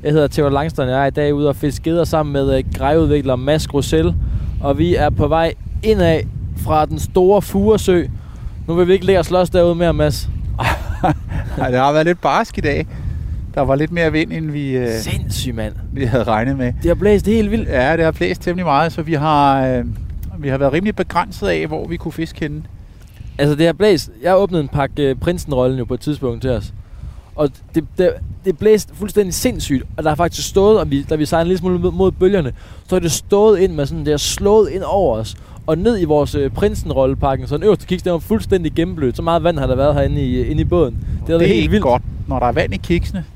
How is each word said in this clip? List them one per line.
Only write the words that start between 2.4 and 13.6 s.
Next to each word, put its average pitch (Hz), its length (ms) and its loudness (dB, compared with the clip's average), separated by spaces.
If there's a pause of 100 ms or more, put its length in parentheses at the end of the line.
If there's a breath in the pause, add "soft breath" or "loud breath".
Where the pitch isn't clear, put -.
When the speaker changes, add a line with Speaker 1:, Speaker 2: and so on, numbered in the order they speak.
Speaker 1:
øh, 131 60 0 (120)
grejudvikler 143 600 2
Mads 147 320 0
Grosel. 160 460 0 (480 loud breath)
Og 139 160 0
vi 175 180 2
er 147 140 0
på 147 180 0
vej 165 260 2 (300)
indad 175 380 4 (360)
fra 156 280 2
den 151 140 -6
store 185 420 4
Furesø. 196 640 2 (640 loud breath)
Nu 160 60 -2
vil 175 140 4
vi 185 60 6
ikke 185 120 2
ligge 190 140 4
og 156 60 2
slås 180 240 2
derude 175 260 4
mere, 170 180 2
Mads. 147 360 0 (300)
Speaker 2:
<laughs> - 1000 -2
Ej, 139 140 -2
det 127 80 2
har 139 140 4
været 156 120 4
lidt 175 160 0
barsk 196 360 0
i 196 40 -4
dag. 151 260 -2 (680 loud breath)
Der 147 60 0